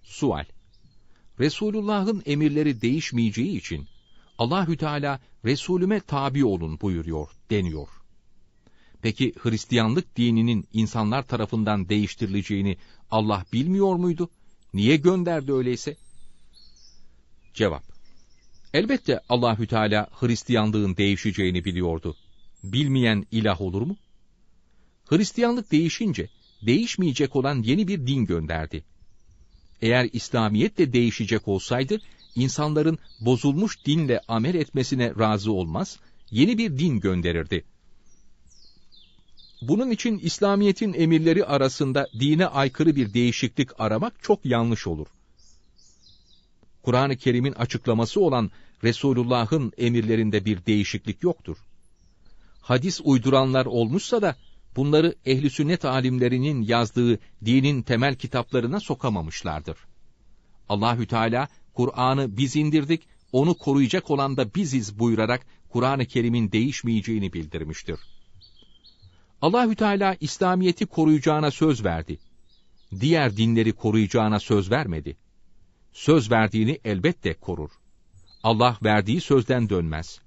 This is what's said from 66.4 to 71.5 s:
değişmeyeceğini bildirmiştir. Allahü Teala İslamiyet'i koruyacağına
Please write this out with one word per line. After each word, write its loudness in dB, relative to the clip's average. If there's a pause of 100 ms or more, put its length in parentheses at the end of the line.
değişmeyeceğini 0
bildirmiştir. -8 (1400)
Allahü 2
Teala 0
İslamiyet'i 0
koruyacağına 2